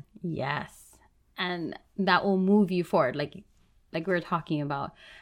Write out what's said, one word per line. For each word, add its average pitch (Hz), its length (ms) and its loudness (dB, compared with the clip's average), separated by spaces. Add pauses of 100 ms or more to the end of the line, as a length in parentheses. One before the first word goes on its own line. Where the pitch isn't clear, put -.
(220)
Yes. 147 760 -8 (400)
And 175 400 -6 (220)
that 185 260 4
will 190 140 2
move 196 320 4
you 175 140 0
forward, 156 320 2
like, 147 260 -6 (500)
like 165 140 -6
we 190 60 0
were 175 80 2
talking 160 420 -4
about. 143 300 -6 (300)